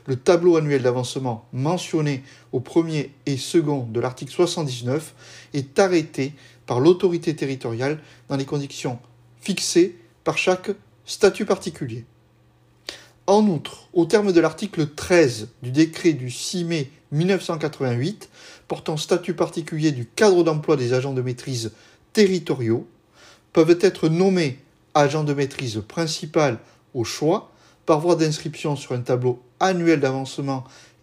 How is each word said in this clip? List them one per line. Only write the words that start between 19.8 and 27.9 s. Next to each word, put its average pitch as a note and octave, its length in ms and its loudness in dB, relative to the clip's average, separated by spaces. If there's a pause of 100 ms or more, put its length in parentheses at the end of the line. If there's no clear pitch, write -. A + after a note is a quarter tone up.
du B2 140 -6
cadre F#3 380 4
d'emploi D#3 320 2
des B2 180 -2
agents C3 200 -2
de B2+ 100 -2
maîtrise B2 480 -6 (420)
territoriaux, D3+ 720 0 (640)
peuvent E3+ 300 6
être F3+ 280 2
nommés E3+ 500 2 (340)
agents D3 300 2
de D3 100 0
maîtrise C3+ 540 -4
principal D#3 720 -2 (360)
au A#2 80 -2
choix - 480 -2 (340)
par D#3 140 4